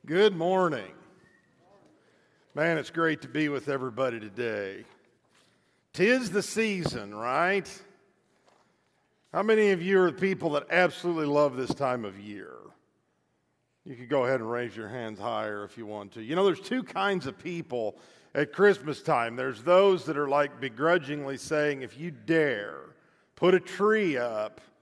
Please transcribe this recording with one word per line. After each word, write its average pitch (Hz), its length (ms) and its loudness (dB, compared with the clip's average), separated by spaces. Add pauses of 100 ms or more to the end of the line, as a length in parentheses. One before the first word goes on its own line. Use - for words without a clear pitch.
Good 196 260 4
morning. 160 600 0 (1600)
Man, 160 240 2
it's 135 100 -6
great 160 320 0
to 131 80 -14
be 151 220 0
with 139 180 -6
everybody 127 500 -2
today. 104 680 -8 (1040)
'Tis 233 380 2
the 190 120 0
season, 156 720 -4
right? 156 680 -2 (1500)
How 180 80 0
many 214 280 4
of 175 120 2
you 190 180 4
are 180 100 6
the - 80 -12
people 185 340 0
that 147 180 0
absolutely 165 560 2
love 143 300 4
this 127 180 -4
time 127 320 -2
of 98 120 -10
year? 101 360 -14 (1300)
You 127 120 -16
could 120 120 -18
go 135 160 4
ahead 131 160 2
and 110 100 -6
raise 120 240 -4
your 107 140 -10
hands 110 300 -8
higher 107 460 -4
if - 120 -18
you 117 80 -14
want 104 280 -12
to. 117 100 -16
You 135 140 -4
know, 196 100 4
there's 170 160 2
two 254 200 -4
kinds 190 440 -2
of 135 100 -8
people 127 640 -6 (360)
at 147 200 -2
Christmas 185 480 2
time. 120 340 0
There's 127 260 -6
those 180 440 6
that 147 100 -4
are, 147 100 0
like, 143 320 0
begrudgingly 139 800 -2
saying, 147 460 -2
"If 123 160 -14
you 165 140 -10
dare 107 840 0 (420)
put 180 160 6
a 180 80 6
tree 202 560 2
up 110 460 -4 (200)